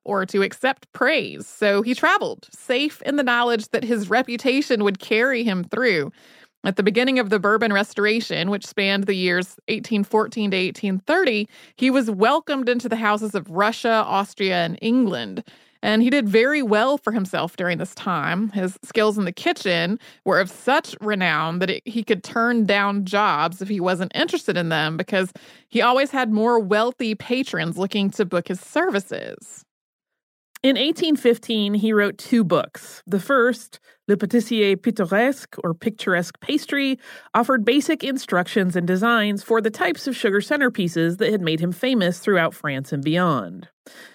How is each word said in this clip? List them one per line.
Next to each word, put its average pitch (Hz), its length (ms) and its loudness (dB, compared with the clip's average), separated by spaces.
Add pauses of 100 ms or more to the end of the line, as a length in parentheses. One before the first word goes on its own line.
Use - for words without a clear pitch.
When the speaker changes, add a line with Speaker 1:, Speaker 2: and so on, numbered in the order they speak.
Speaker 1:
or 190 220 -2
to 196 160 0
accept - 500 -4
praise, 240 540 -2
so 202 340 0
he 240 140 -2
traveled, 311 580 0
safe 277 500 -4
in 285 140 -2
the 285 60 0
knowledge 240 460 0
that 226 140 -2
his 214 280 -2
reputation 247 720 0
would 196 140 0
carry 233 440 0
him 185 220 -2
through. 208 480 -2 (520)
At 190 120 -2
the 196 80 2
beginning 247 340 2
of 214 100 0
the 202 120 2
Bourbon 214 320 2
Restoration, 202 760 0
which 202 200 -4
spanned 196 380 0
the 196 100 0
years 180 400 -2 (100)
eighteen 208 380 -2
fourteen 214 480 -2
to 190 40 0
eighteen 185 440 -2
thirty, 277 480 0 (280)
he 262 140 2
was 254 180 2
welcomed 254 600 0
into 247 200 -2
the 226 60 -2
houses 214 400 0
of 180 160 -6
Russia, 220 560 2
Austria, 190 580 -2
and 165 160 -6
England. 208 600 0 (400)
And 220 220 4
he 247 60 2
did 254 180 2
very 262 340 2
well 240 360 2
for - 120 -4
himself 185 460 -4
during 175 220 -2
this - 180 -8
time. 175 540 -2
His 185 340 -4
skills 214 340 0
in 202 60 0
the 165 80 -4
kitchen 185 640 -2 (260)
were 180 140 2
of 190 100 2
such - 520 -2
renown 175 580 0
that 190 120 0
it, - 140 -6
he 226 200 -6
could 196 180 0
turn 233 420 0
down 202 420 2
jobs 180 540 0
if 196 80 -8
he 208 120 -2
wasn't 180 340 -2
interested 302 420 -2
in 170 120 0
them, 156 280 0
because 190 360 -2 (360)
he 233 140 0
always 254 300 4
had 254 180 0
more 226 300 2
wealthy 214 560 0
patrons 190 600 -4
looking 196 340 -2
to 208 140 -2
book 175 220 -2
his 185 140 -6
services. - 1040 -6 (1000)
Speaker 2:
In 262 140 4
eighteen 311 400 0
fifteen, 220 580 0
he 214 180 2
wrote 202 260 2
two 233 260 2
books. - 600 -2
The 185 140 -2
first, 247 640 0 (260)
Le 202 100 4
Pâtissier 208 640 2
Pittoresque, 220 840 0
or 165 100 -2
Picturesque 180 640 -2
Pastry, 277 600 -2 (340)
offered 240 300 4
basic 285 400 2
instructions 185 720 0
and 175 100 0
designs 208 560 2
for 226 180 2
the 214 100 0
types - 360 -2
of 262 80 -4
sugar 202 260 0
centerpieces 185 800 0
that 214 140 2
had 208 80 0
made 160 180 0
him 175 140 -2
famous 185 480 0
throughout 175 340 2
France 135 380 -6
and 143 100 -4
beyond. 139 680 -2 (440)